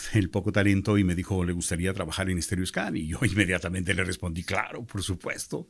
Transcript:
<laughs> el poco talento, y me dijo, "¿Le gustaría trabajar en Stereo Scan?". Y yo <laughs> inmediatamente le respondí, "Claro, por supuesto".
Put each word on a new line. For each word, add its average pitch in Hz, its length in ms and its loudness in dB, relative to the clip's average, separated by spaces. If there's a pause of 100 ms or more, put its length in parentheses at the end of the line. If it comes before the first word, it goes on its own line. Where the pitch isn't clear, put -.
<laughs> - 100 -6
el 95 160 4
poco 101 200 0
talento, 101 460 4
y 101 60 6
me 90 100 4
dijo, 90 320 0
"¿Le 90 80 0
gustaría 87 400 0
trabajar 92 380 -2
en 87 100 0
Stereo 90 240 -2
Scan?". - 320 -4
Y 82 80 -2
yo 82 160 -4
<laughs> 107 100 2
inmediatamente 92 640 0
le 92 120 2
respondí, 87 380 -4
"Claro, 107 440 -4
por 101 160 -6
supuesto". - 680 -6